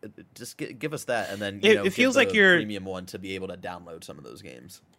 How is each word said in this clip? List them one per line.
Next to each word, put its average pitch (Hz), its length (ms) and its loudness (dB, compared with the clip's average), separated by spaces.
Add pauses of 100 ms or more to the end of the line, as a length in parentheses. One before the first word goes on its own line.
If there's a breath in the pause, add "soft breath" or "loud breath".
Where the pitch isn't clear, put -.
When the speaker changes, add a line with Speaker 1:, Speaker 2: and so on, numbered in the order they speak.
Speaker 1:
uh, 110 60 -14 (100)
uh, - 40 -16 (120)
just - 240 -16
gi-, 139 140 -8
give 143 200 -8
us 143 120 -8
that, 117 260 -2
and 101 100 -6
then, 101 220 -4
you 208 80 6
Speaker 2:
It, 220 40 8
Speaker 1:
know, 202 80 2
Speaker 2:
it - 20 0
Speaker 1:
give 196 100 0
Speaker 2:
feels 247 220 2
like 269 140 6
Speaker 1:
the 220 60 2
Speaker 2:
you're 190 200 8
Speaker 1:
premium 104 280 -2
one 92 220 -8
to 101 120 -10
be 95 160 -6
able 95 140 -6
to 87 80 -10
download 87 480 -10
some 71 140 -14
of 73 60 -16
those 62 180 -16
games. 65 380 -18 (180)